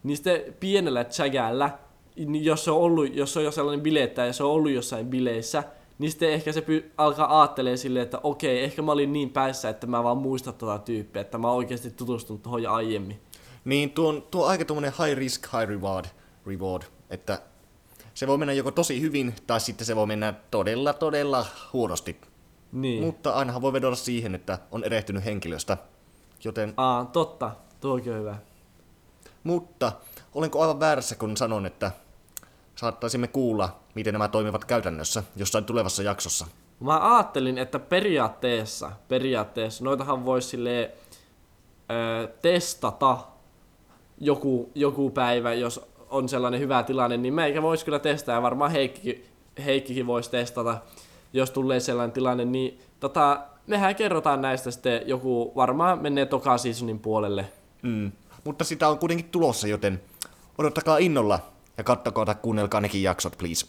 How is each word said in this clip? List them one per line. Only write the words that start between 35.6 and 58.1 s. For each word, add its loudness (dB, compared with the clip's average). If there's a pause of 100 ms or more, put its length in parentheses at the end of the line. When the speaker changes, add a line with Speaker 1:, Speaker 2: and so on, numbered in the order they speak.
Speaker 2:
tulevassa 0
jaksossa? -2 (320)
Speaker 1:
Mä 4
ajattelin, 2
että -4
periaatteessa, 0 (160)
periaatteessa, -2
noitahan -2
voisi 0
silleen, -2 (1040)
ö, -2 (140)
testata 2 (1040)
joku, 0
joku 0
päivä, 2
jos -2 (280)
on 0
sellainen 0
hyvä 2
tilanne, 0
niin 0
meikä 2
vois 2
kyllä 0
testaa, 0
ja 2
varmaan 2
Heikkikin, -2 (400)
Heikkikin 0
vois 0
testata, -2 (560)
jos 2
tulee 0
sellainen -2
tilanne, 0
niin -2 (200)
tota, 2 (260)
mehän 2
kerrotaan 2
näistä -2
sitten 0
joku, 0
varmaan 4
menee 2
toka 2
seasonin -4
puolelle. 0 (300)
Speaker 2:
Mm. -2 (320)